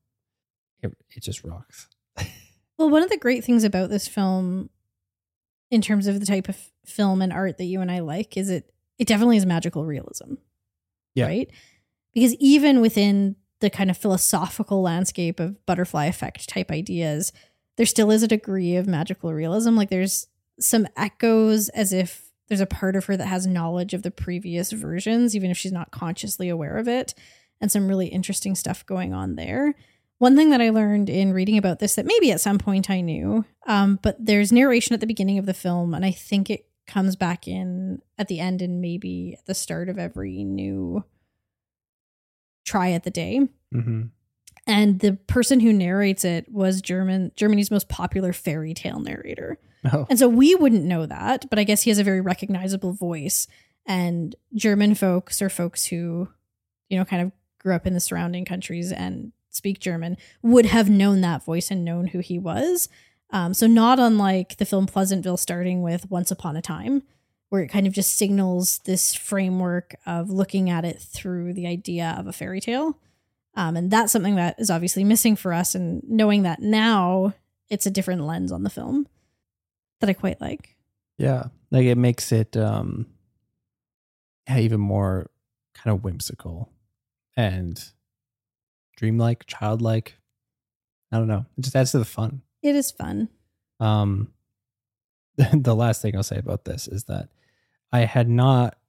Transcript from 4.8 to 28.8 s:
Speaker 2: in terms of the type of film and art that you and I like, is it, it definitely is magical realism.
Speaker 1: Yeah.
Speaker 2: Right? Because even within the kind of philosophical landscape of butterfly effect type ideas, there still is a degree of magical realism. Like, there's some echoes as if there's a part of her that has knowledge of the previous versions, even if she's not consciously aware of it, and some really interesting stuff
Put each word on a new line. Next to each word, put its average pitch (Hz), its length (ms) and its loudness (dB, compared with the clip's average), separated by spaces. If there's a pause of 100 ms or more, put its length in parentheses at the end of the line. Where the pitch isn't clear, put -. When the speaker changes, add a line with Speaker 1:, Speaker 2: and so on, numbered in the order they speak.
Speaker 2:
in 226 140 2
terms 202 240 0
of 202 140 0
the 208 60 -4
type 202 220 0
of 190 80 -8 (300)
film 190 340 0
and 185 120 0
art 185 260 -4
that 185 60 -6
you 185 160 -4
and 180 100 -2
I 180 80 -4
like, 170 380 -6
is 190 140 -4
it, - 220 -6 (260)
it 233 100 -2
definitely 226 280 6
is 196 80 4
magical 165 400 0
realism. - 500 -10 (800)
Speaker 1:
Yeah. 127 120 2
Speaker 2:
Right? 180 240 -4 (640)
Because 233 220 4
even 277 440 6
within 202 540 2 (260)
the 208 80 2
kind 190 220 0
of 175 80 -2
philosophical 190 840 0
landscape 175 600 -2
of 185 260 -6
butterfly 170 400 -2
effect - 420 -8
type 185 220 -6
ideas, 165 640 -4 (440)
there 233 80 2
still 214 280 4
is 220 100 4
a 220 60 2
degree 190 480 0
of 185 100 0
magical 170 480 -4
realism. 208 420 2
Like, 202 140 2
there's 185 380 -2 (320)
some 220 260 2 (100)
echoes 220 720 2
as 196 220 -2
if - 380 -4 (160)
there's 196 140 -2
a 190 60 2
part 190 300 -4
of 185 100 -2
her 196 100 -2
that 185 100 -4
has 185 200 -2
knowledge 180 460 -2
of 190 100 -6
the 190 80 -6
previous 180 600 -6
versions, 220 640 0
even 185 140 0
if 175 80 -2
she's 190 140 -6
not 175 180 -8
consciously 180 580 -8
aware 165 280 -6
of 233 120 -4
it, 247 260 -4 (460)
and 214 100 0
some 196 180 0
really 190 180 -2
interesting 190 480 -6
stuff - 320 -8